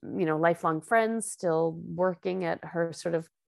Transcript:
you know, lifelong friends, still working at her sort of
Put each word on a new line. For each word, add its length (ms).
you 220
know, 140
lifelong 420
friends, 500
still 540
working 640
at 180
her 300
sort 200
of 140